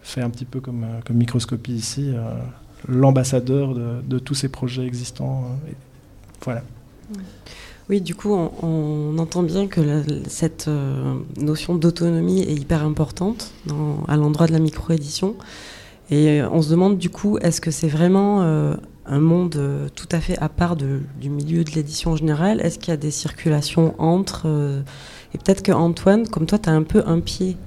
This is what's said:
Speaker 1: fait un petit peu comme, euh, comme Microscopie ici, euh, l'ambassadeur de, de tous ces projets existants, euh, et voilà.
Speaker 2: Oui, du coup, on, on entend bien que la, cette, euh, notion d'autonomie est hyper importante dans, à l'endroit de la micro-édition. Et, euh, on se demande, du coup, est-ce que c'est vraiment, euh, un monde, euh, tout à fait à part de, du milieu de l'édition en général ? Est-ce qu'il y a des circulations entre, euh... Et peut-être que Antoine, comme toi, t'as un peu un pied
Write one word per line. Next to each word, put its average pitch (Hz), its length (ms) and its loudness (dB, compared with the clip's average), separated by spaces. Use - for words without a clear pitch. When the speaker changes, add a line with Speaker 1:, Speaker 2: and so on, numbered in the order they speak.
Speaker 1:
fait - 180 -8
un 120 80 -2
petit 120 160 -8
peu 131 160 -10
comme, 120 240 -8
euh, 113 220 -8
comme 117 100 0
Microscopie 120 560 0
ici, 135 400 -4
euh, 117 80 -2
l'ambassadeur 131 840 4
de, 120 320 -6
de 131 120 -2
tous 131 160 -4
ces 135 140 -4
projets 127 360 -4
existants, 127 600 -6
euh, 139 240 -8
et - 40 -10
voilà. 120 180 -6
Speaker 2:
Oui, 202 100 2
du 165 140 -6
coup, 208 180 -2
on, 170 180 0
on 151 560 -2
entend 165 240 -2
bien 180 240 0
que 190 140 -2
la, 147 220 2
cette, - 400 -4
euh, 135 460 -2
notion 151 380 -2
d'autonomie 170 680 2
est 151 140 0
hyper 151 300 0
importante 160 680 -2
dans, 151 400 -2
à 151 100 2
l'endroit 151 300 4
de 160 60 2
la 160 80 4
micro-édition. 160 760 -2
Et, 147 300 6
euh, 110 120 0
on 165 100 4
se 151 80 2
demande, 185 260 6
du 170 140 -2
coup, - 280 0
est-ce 170 220 2
que 160 120 -2
c'est 160 160 0
vraiment, 190 540 4
euh, 151 340 2
un 139 140 0
monde, 165 380 4
euh, 143 380 -2
tout - 180 -14
à 165 80 0
fait 175 180 -2
à 156 100 -2
part 175 280 0
de, 139 240 -2
du 139 80 -6
milieu 147 360 0
de 156 80 -8
l'édition 156 400 -2
en 160 40 2
général ? 160 440 2
Est-ce 165 180 0
qu'il - 140 -4
y - 20 2
a - 20 -2
des 147 140 -4
circulations 156 880 0
entre, 175 480 0
euh... 143 340 0
Et - 40 -6
peut-être - 240 2
que 190 100 4
Antoine, 190 560 4
comme 160 180 0
toi, 202 140 2
t'as 170 120 2
un 156 120 6
peu 202 200 4
un 165 140 2
pied 185 380 -2